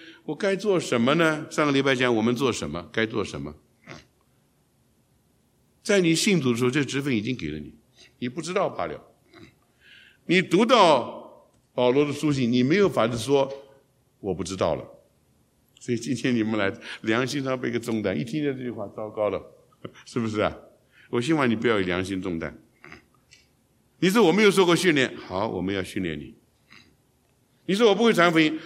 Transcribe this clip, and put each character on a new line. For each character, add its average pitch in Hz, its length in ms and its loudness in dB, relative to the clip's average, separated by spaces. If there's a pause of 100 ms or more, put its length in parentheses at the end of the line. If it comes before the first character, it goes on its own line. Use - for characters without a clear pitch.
(260)
，“我 156 100 -8
该 196 200 -2
做 190 240 0
什 127 200 -2
么 131 160 2
呢？” 156 360 0
上 156 140 0
个 147 60 2
礼 139 100 2
拜 135 140 2
讲 123 180 2
我 110 80 2
们 120 140 2
做 123 160 0
什 92 180 -6
么， 85 220 -10
该 113 140 0
做 110 180 -4
什 78 180 -10
么。 73 140 -12 (2250)
在 202 180 4
你 165 120 4
信 170 280 2
主 123 100 2
的 117 60 0
时 123 80 0
候， 123 40 4
这 143 140 0
职 127 180 -4
分 139 140 -2
已 104 60 0
经 123 140 -4
给 82 140 -8
了 76 100 -8
你， 73 140 -16 (460)
你 120 80 -6
不 135 140 -10
知 160 120 -8
道 180 160 0
罢 113 160 -8
了。 78 160 -12 (1200)
你 180 160 2
读 185 240 2
到 175 840 2 (240)
保 123 180 2
罗 143 120 4
的 147 80 -2
书 147 200 -2
信， 131 200 -2
你 123 120 2
没 139 120 2
有 196 140 2
法 120 180 0
子 120 100 -4
说 135 320 0 (720)
，“我 98 140 -6
不 87 100 -6
知 90 140 -8
道 90 180 0
了。” 64 100 -12 (960)
所 123 160 -6
以 - 20 -4
今 127 160 -6
天 123 220 -2
你 110 80 0
们 110 140 -2
来， 98 160 0 (300)
良 113 220 0
心 135 160 -6
上 131 160 -4
背 123 140 -4
个 117 80 -2
重 113 220 -4
担， 98 180 -2
一 - 40 -4
听 151 200 -6
见 139 140 -4
这 127 60 -12
句 123 60 -8
话， 107 200 -10
糟 107 200 -12
糕 104 200 -2
了， 98 120 -4 (340)
<laughs> - 300 -20
是 - 140 -6
不 113 80 -2
是 107 140 -2
啊？ 82 120 0 (560)
我 120 120 -2
希 131 100 -2
望 143 180 2
你 113 60 2
不 117 120 -2
要 110 120 2
有 95 60 0
良 90 180 -2
心 95 180 -6
重 92 160 -6
担。 82 240 -10 (1400)
你 175 100 4
说 220 180 4
，“我 160 60 6
没 208 100 4
有 202 80 8
受 175 140 4
过 175 100 4
训 165 180 2
练。” 135 220 0
好， 95 320 -4
我 104 140 -4
们 95 120 -2
要 98 80 -4
训 95 220 -8
练 80 160 -6
你。 71 160 -16 (1300)
你 180 80 0
说 226 140 4
，“我 196 60 6
不 214 80 0
会 226 100 6
传 170 180 6
福 160 80 4
音。” 156 260 2